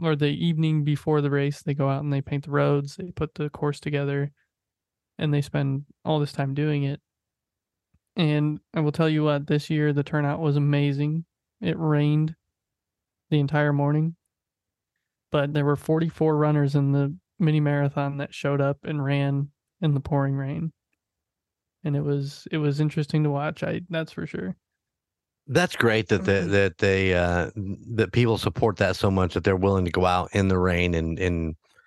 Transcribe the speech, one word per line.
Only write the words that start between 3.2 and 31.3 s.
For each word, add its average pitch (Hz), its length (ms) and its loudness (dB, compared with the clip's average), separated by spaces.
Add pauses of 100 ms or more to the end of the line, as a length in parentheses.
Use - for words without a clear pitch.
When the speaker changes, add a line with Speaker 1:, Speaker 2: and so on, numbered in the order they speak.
Speaker 1:
the 151 140 -6
course 147 320 -6
together, 143 500 -2 (840)
and 151 160 -2
they 143 80 2
spend 143 440 -4 (200)
all 156 140 0
this 143 140 -2
time 135 200 -4
doing 147 300 -2
it. 139 180 -6 (1120)
And 151 440 0 (140)
I 175 60 -2
will 151 140 0
tell 160 160 2
you 151 160 2
what, 147 220 0
this 147 220 0
year 151 240 2
the 143 100 0
turnout 147 360 -2
was 147 160 0
amazing. 143 680 0 (360)
It 170 160 -2
rained 151 580 2 (960)
the 151 100 2
entire 147 340 2
morning, 151 420 0 (1160)
but 147 220 0
there 147 120 2
were 143 100 2
forty-four 156 640 0
runners 147 380 2
in 139 180 2
the 139 200 0 (260)
mini 156 200 2
marathon 143 580 0
that 143 160 -8
showed 143 280 -2
up 143 220 -2
and 147 200 -4
ran 139 460 0 (320)
in 156 120 2
the 135 60 0
pouring 139 360 -2
rain. 147 360 -6 (1120)
And 143 120 -2
it 143 60 -2
was, 143 500 -4
it 165 60 -2
was 147 220 0
interesting 151 440 0
to 151 60 2
watch. 143 340 -4
I, 165 260 -4
that's 160 220 -6
for - 140 -10
sure. 180 300 -8 (920)
Speaker 2:
That's 170 300 0
great 110 340 2
that 95 160 2
the, 101 60 4
Speaker 1:
Mm-hmm. 95 200 2
Speaker 2:
that 98 280 2
they, 95 340 4
uh, 87 380 2 (440)
that 104 160 0
people 113 260 2
support 104 400 0
that 95 180 2
so 101 160 2
much 92 240 2
that 87 80 -2
they're 95 120 4
willing 95 300 2
to 85 60 -2
go 90 140 2
out 90 280 2
in 98 140 2
the 92 100 2
rain 87 380 2
and, 82 240 -2
and, 82 360 -2 (320)